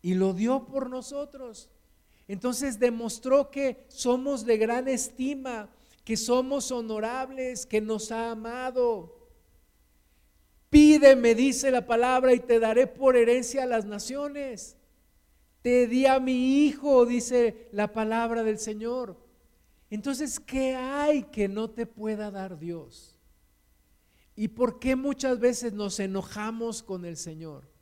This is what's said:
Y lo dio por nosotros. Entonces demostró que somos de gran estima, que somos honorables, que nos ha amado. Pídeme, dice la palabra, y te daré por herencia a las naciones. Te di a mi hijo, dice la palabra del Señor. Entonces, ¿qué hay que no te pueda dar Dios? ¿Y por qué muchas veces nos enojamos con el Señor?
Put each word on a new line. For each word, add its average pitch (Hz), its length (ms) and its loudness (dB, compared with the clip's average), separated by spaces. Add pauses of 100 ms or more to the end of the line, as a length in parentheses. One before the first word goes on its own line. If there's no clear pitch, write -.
Y 180 100 0
lo 190 200 2
dio 247 320 0
por 269 260 -6
nosotros. 262 800 -12 (560)
Entonces 240 520 -4
demostró 247 720 0
que 277 380 -6
somos 254 580 -2
de 226 120 2
gran 240 300 0
estima, 262 840 -6 (320)
que 226 120 -4
somos 254 560 -2
honorables, 247 960 -6
que 214 160 -2
nos 220 300 -6
ha 226 200 -4
amado. 233 840 -4 (1500)
Pídeme, 277 680 10
dice 262 360 0
la 247 140 0
palabra, 254 480 2
y 240 60 4
te 233 200 2
daré 226 280 2
por 254 280 2
herencia 240 480 2
a 254 40 -4
las 226 180 -2
naciones. 269 920 -10 (840)
Te 247 260 4
di 254 180 2
a 262 140 6
mi 262 460 2
hijo, 269 400 4
dice 240 680 -2
la 208 220 -2
palabra 226 500 -2
del 214 160 -2
Señor. 220 580 -8 (720)
Entonces, 262 500 -6
¿qué 262 360 -4
hay 285 480 0
que 202 240 -4
no 214 220 -6
te 233 160 -8
pueda 214 440 -8
dar 190 300 -12
Dios? 160 600 -14 (1160)
¿Y 214 140 -4
por 240 300 -2
qué 262 160 0
muchas 262 440 -2
veces 240 340 0
nos 202 260 -6
enojamos 214 840 -6
con 185 220 -10
el 170 100 -12
Señor? 156 540 -16 (120)